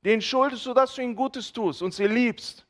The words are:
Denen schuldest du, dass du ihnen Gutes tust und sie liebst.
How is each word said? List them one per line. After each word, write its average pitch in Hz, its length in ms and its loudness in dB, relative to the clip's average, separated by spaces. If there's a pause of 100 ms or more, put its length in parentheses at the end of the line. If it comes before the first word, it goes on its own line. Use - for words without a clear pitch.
Denen 214 220 2
schuldest 262 420 0
du, 254 100 -6
dass 254 200 4
du 262 80 -8
ihnen 247 120 -4
Gutes 262 380 -4
tust 185 300 -4
und 180 100 -4
sie 202 140 -2
liebst. 226 640 0